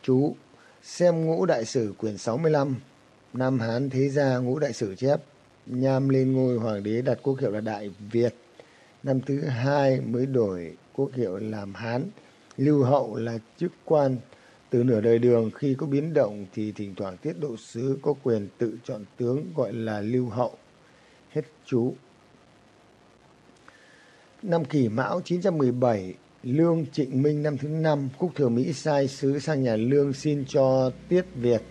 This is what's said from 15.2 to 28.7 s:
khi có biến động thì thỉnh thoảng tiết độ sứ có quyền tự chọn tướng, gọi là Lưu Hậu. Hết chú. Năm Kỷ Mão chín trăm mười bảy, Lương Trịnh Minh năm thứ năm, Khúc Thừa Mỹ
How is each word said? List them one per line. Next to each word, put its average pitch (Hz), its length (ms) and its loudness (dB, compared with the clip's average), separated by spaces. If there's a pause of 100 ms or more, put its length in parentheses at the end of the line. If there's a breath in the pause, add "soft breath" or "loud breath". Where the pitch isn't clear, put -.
khi 135 200 -2
có 139 120 -4
biến 147 280 -2
động 104 400 0
thì 107 180 -6
thỉnh 98 220 -10
thoảng 95 220 -8
tiết 151 240 -6
độ 131 160 -6
sứ 135 460 -4
có 147 200 0
quyền 110 260 0 (100)
tự 117 260 -2
chọn 110 200 -10 (120)
tướng, 131 300 -2 (100)
gọi 117 160 -2
là 110 280 -4
Lưu 123 280 -2
Hậu. 113 300 -4 (720 soft breath)
Hết 151 120 -4 (240)
chú. 123 280 0 (2500 loud breath)
Năm 170 220 0
Kỷ 135 240 2
Mão 127 360 -2
chín 175 180 -2
trăm 175 160 0
mười 127 140 4
bảy, 113 420 0 (280)
Lương 160 500 2
Trịnh 135 300 0
Minh 147 200 2
năm 147 160 -2
thứ 143 100 -6
năm, 151 400 0 (100)
Khúc 180 160 -2
Thừa 139 140 2
Mỹ 123 240 2